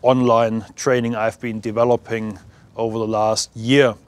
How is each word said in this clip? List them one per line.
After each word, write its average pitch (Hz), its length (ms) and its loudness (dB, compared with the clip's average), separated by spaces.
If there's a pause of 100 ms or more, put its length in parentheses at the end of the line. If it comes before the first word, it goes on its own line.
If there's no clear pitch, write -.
online 117 640 2 (100)
training 120 400 0
I've 110 240 -4
been 113 200 -8
developing 113 800 -2 (360)
over 113 220 -4
the 110 80 -4
last 107 500 -2
year. 123 380 4 (140)